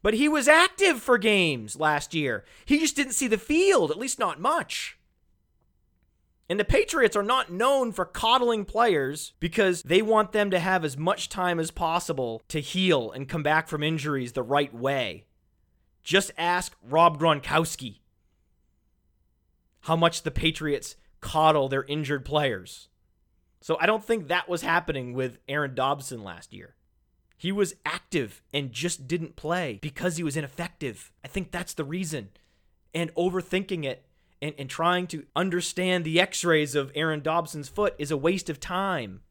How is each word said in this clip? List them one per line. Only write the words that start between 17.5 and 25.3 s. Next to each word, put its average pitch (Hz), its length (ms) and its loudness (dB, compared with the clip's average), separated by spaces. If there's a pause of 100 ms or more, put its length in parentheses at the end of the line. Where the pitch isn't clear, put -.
how 160 160 0
much 165 260 2
the 160 80 -2
Patriots 156 680 -2 (240)
coddle 156 480 4
their 135 160 -2
injured 143 400 -4
players. 135 640 -2 (720)
So 160 180 -2
I 160 60 0
don't 214 180 2
think 214 260 -2
that 185 200 0
was 160 140 -2
happening 165 500 -2
with 127 340 -4